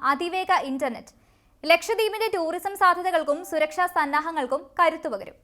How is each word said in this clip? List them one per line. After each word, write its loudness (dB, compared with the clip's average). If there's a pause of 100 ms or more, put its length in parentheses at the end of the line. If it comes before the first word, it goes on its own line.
(100)
അതിവേഗ 0 (180)
ഇന്റർനെറ്റ് -4 (560)
ലക്ഷദ്വീപിന്റെ 2
ടൂറിസം -2
സാധ്യതകൾക്കും 2 (120)
സുരക്ഷാ 0
സന്നാഹങ്ങൾക്കും 0 (160)
കരുത്തുപകരും. 0